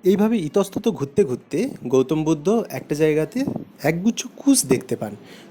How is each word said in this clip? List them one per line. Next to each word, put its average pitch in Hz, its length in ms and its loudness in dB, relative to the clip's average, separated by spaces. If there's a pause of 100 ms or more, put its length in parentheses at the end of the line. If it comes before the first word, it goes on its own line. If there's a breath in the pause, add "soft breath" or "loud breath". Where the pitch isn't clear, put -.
এইভাবে 208 340 4
ইতস্তত 196 500 0
ঘুরতে 156 360 0
ঘুরতে 143 440 -4 (180)
গৌতম 131 380 2
বুদ্ধ 160 440 0
একটা - 260 -6
জায়গাতে 156 500 0 (380)
একগুচ্ছ 175 440 0 (100)
কুশ 269 300 2
দেখতে 123 300 0
পান। 104 200 -10 (340 loud breath)